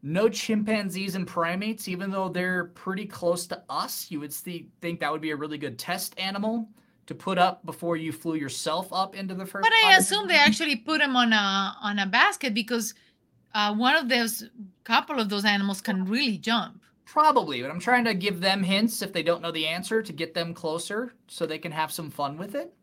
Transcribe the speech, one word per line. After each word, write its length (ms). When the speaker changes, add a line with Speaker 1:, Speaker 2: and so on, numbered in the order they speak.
Speaker 1:
no 260
chimpanzees 840
and 120
primates, 600
even 220
though 180
they're 380
pretty 400
close 420
to 200
us. 400
You 120
would 120
sti-, 340
think 200
that 100
would 120
be 80
a 60
really 220
good 200
test 400
animal 500
to 80
put 240
up 280
before 300
you 160
flew 220
yourself 580
up 240
into 180
the 120
first 180
Speaker 2:
But 80
I 80
Speaker 1:
hot 140
air 40
Speaker 2:
assume 300
they 60
Speaker 1:
balloon. 120
Speaker 2:
actually 300
put 240
'em 160
on 160
a, 480
on 180
a 80
basket 480
because, 400
uh, 200
one 220
of 120
those, 360
couple 340
of 120
those 160
animals 340
can 240
really 340
jump. 440
Speaker 1:
Probably, 560
but 80
I'm 100
trying 240
to 100
give 260
them 220
hints 380
if 120
they 100
don't 180
know 100
the 160
answer 360
to 100
get 220
them 180
closer 600
so 180
they 120
can 140
have 180
some 200
fun 260
with 180
it. 280